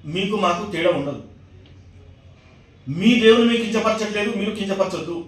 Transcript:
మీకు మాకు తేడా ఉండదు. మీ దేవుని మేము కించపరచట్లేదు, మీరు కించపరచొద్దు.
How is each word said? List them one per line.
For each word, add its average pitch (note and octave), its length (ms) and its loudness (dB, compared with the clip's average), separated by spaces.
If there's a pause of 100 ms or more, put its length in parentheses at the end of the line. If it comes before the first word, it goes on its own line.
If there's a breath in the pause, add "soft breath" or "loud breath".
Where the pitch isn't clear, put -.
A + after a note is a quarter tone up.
(160)
మీకు G3+ 200 -2 (100)
మాకు G3+ 280 -2
తేడా E3+ 260 0
ఉండదు. C#3 220 -8 (1600)
మీ E3+ 240 2 (140)
దేవుని A3+ 260 8
మేము A#3 140 0
కించపరచట్లేదు, G#3+ 720 -2
మీరు G3+ 220 -4
కించపరచొద్దు. F3 680 -4